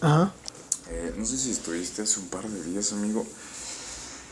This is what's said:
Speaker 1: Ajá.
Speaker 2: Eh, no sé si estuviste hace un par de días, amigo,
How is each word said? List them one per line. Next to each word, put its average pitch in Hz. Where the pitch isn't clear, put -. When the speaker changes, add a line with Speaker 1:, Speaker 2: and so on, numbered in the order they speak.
Speaker 1:
Ajá. 165
Speaker 2:
Eh, 85
no 110
sé 127
si 127
estuviste 87
hace 107
un 90
par 92
de 101
días, 101
amigo, 107